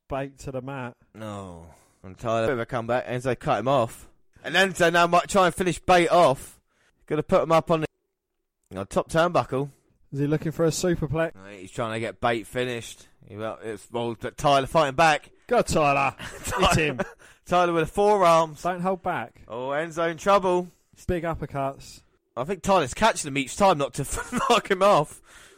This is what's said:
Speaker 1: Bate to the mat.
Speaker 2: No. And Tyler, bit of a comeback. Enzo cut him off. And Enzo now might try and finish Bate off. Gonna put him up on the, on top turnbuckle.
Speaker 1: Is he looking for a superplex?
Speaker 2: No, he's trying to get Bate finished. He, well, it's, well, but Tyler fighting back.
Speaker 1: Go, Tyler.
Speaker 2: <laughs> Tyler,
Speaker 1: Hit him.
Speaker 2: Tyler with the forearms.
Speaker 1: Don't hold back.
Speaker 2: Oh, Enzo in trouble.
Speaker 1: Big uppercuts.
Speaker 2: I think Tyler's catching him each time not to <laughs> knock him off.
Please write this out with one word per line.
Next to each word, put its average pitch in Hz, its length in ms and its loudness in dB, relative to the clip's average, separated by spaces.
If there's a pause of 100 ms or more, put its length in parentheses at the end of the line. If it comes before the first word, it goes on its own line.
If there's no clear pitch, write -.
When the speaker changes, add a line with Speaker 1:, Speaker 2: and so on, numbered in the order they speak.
Speaker 1:
Bate 139 320 -8
to 143 100 -14
the 131 100 -8
mat. 127 360 -10 (180)
Speaker 2:
No. 98 520 -12 (360)
And 95 160 -20
Tyler, 113 300 -2
bit 147 60 0
of 120 60 -4
a 117 60 -8
comeback. 120 400 -4
Enzo 123 320 -4
cut 120 220 -2
him 117 80 -4
off. 131 400 0 (340)
And 143 140 -6
Enzo 180 360 2
now 175 140 4
might 170 220 2
try 190 180 4
and 165 80 0
finish 180 240 -2
Bate 175 320 4
off. 151 480 4 (480)
Gonna 151 160 -2
put 185 220 2
him 160 80 0
up 160 180 4
on 160 120 2
the, - 960 -14
on 98 100 -6
top - 220 -2
turnbuckle. 147 600 0 (420)
Speaker 1:
Is 135 80 -6
he 147 80 0
looking 156 240 -2
for 170 120 -2
a 160 40 4
superplex? 165 680 -2
Speaker 2:
No, 92 60 -20 (100)
he's 95 220 -18
trying 113 220 -6
to 113 60 -6
get 107 200 -8
Bate 120 260 -2
finished. 123 640 -8 (180)
He, 101 100 -18
well, 107 280 -8
it's, 107 260 -12
well, 117 300 -4
but 117 160 -10
Tyler 139 320 2
fighting 147 260 0
back. 156 360 2 (180)
Speaker 1:
Go, 240 140 2
Tyler. 139 520 0 (160)
Speaker 2:
<laughs> - 140 -16
Tyler, 190 240 0
Speaker 1:
Hit 175 100 2
him. 147 220 -2 (460)
Speaker 2:
Tyler 175 260 2
with 160 160 0
the - 40 -18
forearms. 170 680 4
Speaker 1:
Don't 175 180 -4
hold 185 220 -4
back. 135 460 -6
Speaker 2:
Oh, 127 220 -6
Enzo 165 380 -2
in 165 80 -4
trouble. 185 520 2 (400)
Speaker 1:
Big 175 160 -2
uppercuts. 139 760 -8 (340)
Speaker 2:
I 123 80 -4
think 175 180 -6
Tyler's 180 320 2
catching 214 340 0
him 139 100 -4
each 131 180 -6
time 190 220 4
not 135 160 -4
to 139 120 -6 (340)
<laughs> - 100 0
knock 214 200 2
him 190 140 0
off. 175 360 4 (380)